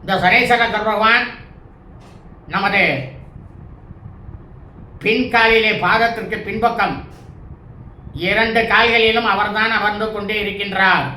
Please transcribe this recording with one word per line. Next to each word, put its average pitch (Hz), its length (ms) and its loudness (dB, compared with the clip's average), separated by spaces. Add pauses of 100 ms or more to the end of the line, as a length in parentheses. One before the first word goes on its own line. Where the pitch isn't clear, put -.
இந்த 190 120 -2 (100)
சனீஸ்வர 240 400 4 (240)
பகவான் 220 360 2 (1300)
நமது 196 300 2 (2250)
பின்காலிலே, 226 680 2 (140)
பாதத்திற்கு 214 520 0 (100)
பின்பக்கம் 220 480 -2 (1300)
இரண்டு 226 320 2 (100)
கால்களிலும் 226 600 4
அவர்தான் 208 440 0
அமர்ந்து 208 380 -2
கொண்டே 202 200 -4 (100)
இருக்கின்றார் 190 640 0 (100)